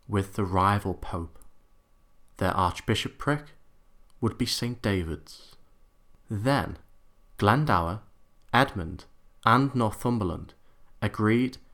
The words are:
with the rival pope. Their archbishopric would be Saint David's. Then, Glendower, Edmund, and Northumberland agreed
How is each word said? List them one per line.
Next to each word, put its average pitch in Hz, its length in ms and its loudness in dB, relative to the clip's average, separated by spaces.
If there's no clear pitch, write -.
with 101 260 -2
the 104 100 0
rival 95 500 2
pope. - 440 -10
Their 92 140 0
archbishopric - 1040 -2
would 113 160 -2
be 120 100 -2
Saint 120 360 -6
David's. 87 760 -4
Then, 107 500 0
Glendower, 104 600 2
Edmund, 110 520 0
and 131 280 4
Northumberland 107 760 -2
agreed 113 580 0